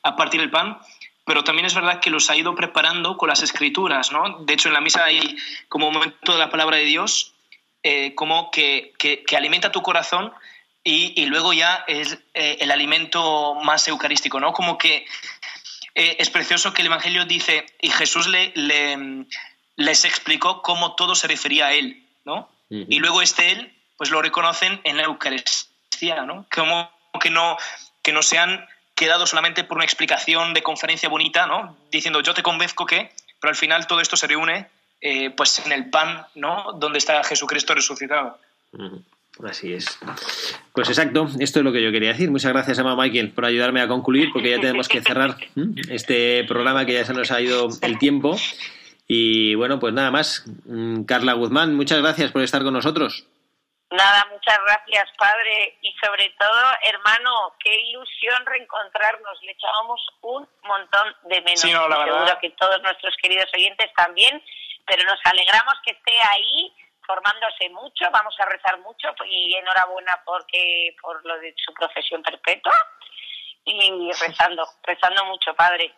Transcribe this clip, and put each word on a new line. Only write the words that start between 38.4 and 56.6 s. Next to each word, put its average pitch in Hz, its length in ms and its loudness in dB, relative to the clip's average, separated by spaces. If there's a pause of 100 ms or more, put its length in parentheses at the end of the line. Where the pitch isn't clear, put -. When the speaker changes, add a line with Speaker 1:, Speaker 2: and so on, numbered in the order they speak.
Speaker 2:
Ujú. 92 280 -14 (440)
Así 95 280 -10
es. - 260 -8 (720)
Pues 123 160 0
exacto, 156 400 0 (140)
esto 139 180 2
es 139 60 4
lo 131 80 2
que 120 100 2
yo 110 80 2
quería 110 220 2
decir. 156 180 0
Muchas 135 220 0
gracias, 127 260 0
amado 131 160 0
Michael, 123 380 0
por 120 100 -2
ayudarme 123 380 2
a 120 80 2
concluir, 131 420 2
porque 120 200 0
ya 123 100 2
tenemos 127 260 0
que 127 140 0
cerrar, 131 340 0 (220)
¿m? 190 160 -2 (160)
este 120 560 2
programa, 127 400 0
que 123 80 0
ya 123 100 2
se 120 100 -4
nos 127 180 -2
ha 123 100 0
ido 123 260 0 (140)
el 117 180 -2
tiempo. 143 380 2 (720)
Y 110 460 4
bueno, 123 220 0
pues 117 160 -2
nada 135 160 2
más. 147 360 0 (200)
Mm, 113 380 -4
Carla 123 300 2
Guzmán, 139 420 2
muchas 143 260 2
gracias 151 300 2
por 135 120 2
estar 135 200 0
con 135 100 0
nosotros. 139 540 -2 (640)
Speaker 3:
Nada, 202 400 6
muchas 208 340 2
gracias, 208 520 2
padre. 214 640 0
Y 202 200 -6
sobre 196 380 0
todo, 220 240 4 (200)